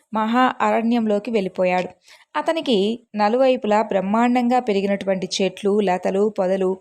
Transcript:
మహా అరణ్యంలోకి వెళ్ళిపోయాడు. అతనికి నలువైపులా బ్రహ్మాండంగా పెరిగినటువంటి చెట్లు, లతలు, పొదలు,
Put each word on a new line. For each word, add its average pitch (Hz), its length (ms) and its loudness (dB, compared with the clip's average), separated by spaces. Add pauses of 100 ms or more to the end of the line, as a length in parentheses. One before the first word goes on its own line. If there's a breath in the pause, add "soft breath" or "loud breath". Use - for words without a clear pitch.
(140)
మహా 226 480 0
అరణ్యంలోకి 220 720 0
వెళ్ళిపోయాడు. 185 560 0 (480 loud breath)
అతనికి 285 800 0
నలువైపులా 220 680 2
బ్రహ్మాండంగా 233 760 0
పెరిగినటువంటి 196 720 -2 (120)
చెట్లు, 196 380 0
లతలు, 190 600 0
పొదలు, 190 420 0